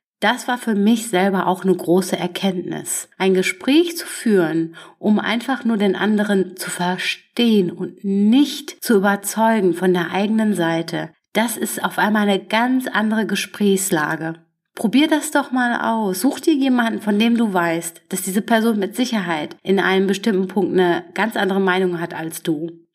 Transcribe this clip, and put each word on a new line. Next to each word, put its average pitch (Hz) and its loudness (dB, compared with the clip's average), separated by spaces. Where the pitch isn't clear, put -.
das 240 -2
war 247 -2
für 226 -2
mich 220 2
selber 185 2
auch 185 -2
eine 190 4
große 180 0
Erkenntnis. 175 -4
Ein 190 2
Gespräch 285 0
zu - -10
führen, 165 0
um 208 2
einfach 240 -2
nur 226 0
den 196 2
anderen 190 0
zu - -10
verstehen 190 0
und - -10
nicht 208 2
zu 214 4
überzeugen 202 2
von 185 2
der 175 -2
eigenen 214 0
Seite, 165 -2
das 220 -2
ist - -6
auf - -4
einmal 208 2
eine 196 2
ganz 247 0
andere 214 0
Gesprächslage. 165 0
Probier 262 2
das 302 0
doch 277 0
mal 240 0
aus. 208 -2
Such - 0
dir 320 2
jemanden, 240 0
von 208 0
dem 233 4
du 220 2
weißt, 170 -2
dass - -6
diese 196 -2
Person 226 2
mit 185 -4
Sicherheit 175 -4
in 190 2
einem 190 2
bestimmten 190 0
Punkt 185 -2
eine 175 2
ganz 220 -2
andere 196 0
Meinung 180 0
hat 170 -8
als 165 -10
du. 165 -4